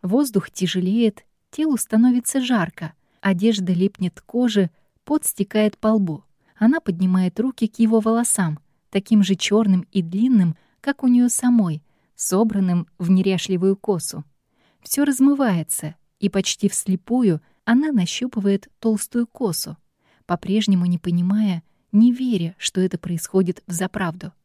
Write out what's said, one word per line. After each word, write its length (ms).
Воздух 500
тяжелеет, 720
телу 260
становится 640
жарко, 540
одежда 520
липнет 480
к 40
коже, 460
пот 200
стекает 540
по 100
лбу. 360
Она 240
поднимает 580
руки 300
к 100
его 220
волосам, 580
таким 320
же 140
черным 560
и 100
длинным, 540
как 240
у 40
нее 200
самой, 540
собранным 720
в 120
неряшливую 680
косу. 480
Все 220
размывается, 920
и 100
почти 400
вслепую 720
она 280
нащупывает 760
толстую 480
косу, 480
по-прежнему 600
не 120
понимая, 640
не 200
веря, 460
что 220
это 180
происходит 680
взаправду. 640